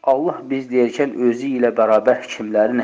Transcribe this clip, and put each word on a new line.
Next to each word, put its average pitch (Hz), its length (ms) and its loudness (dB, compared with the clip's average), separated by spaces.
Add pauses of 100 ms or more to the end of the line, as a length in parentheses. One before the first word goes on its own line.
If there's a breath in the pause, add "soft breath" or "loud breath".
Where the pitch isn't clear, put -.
(140)
Allah 151 320 -4
biz 131 240 -6
deyərkən 123 560 0
özü 127 320 0
ilə 120 160 2
bərabər 110 560 2
kimləri 107 540 0